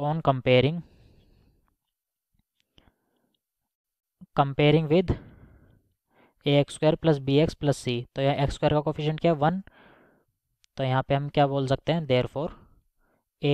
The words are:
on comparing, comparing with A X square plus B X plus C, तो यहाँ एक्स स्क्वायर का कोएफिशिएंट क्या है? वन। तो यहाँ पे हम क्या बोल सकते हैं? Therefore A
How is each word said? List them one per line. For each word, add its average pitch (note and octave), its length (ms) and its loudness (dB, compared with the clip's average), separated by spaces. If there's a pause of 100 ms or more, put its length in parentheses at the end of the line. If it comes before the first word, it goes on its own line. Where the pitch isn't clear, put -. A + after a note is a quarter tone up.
on D3+ 260 -4
comparing, C3 500 2 (3500)
comparing D3 520 2
with - 200 2 (1300)
A C#3+ 140 2
X - 180 -2
square D#3 260 0
plus D#3 160 2
B C3+ 240 -2
X - 180 -4
plus C#3+ 240 -2
C, B2 80 -2 (220)
तो C3+ 60 -4
यहाँ C#3 140 0
एक्स C#3 180 -2
स्क्वायर D3 200 0
का D3 80 0
कोएफिशिएंट D3+ 380 -4
क्या E3+ 120 2
है? D#3+ 60 0
वन। E3 240 0 (1160)
तो C3+ 60 -6
यहाँ C3 240 0
पे C#3 80 0
हम C#3+ 140 -4
क्या C#3+ 180 2
बोल C#3 200 -2
सकते C3+ 240 -2
हैं? E3 160 -4
Therefore C3 420 -2 (920)
A C#3+ 120 2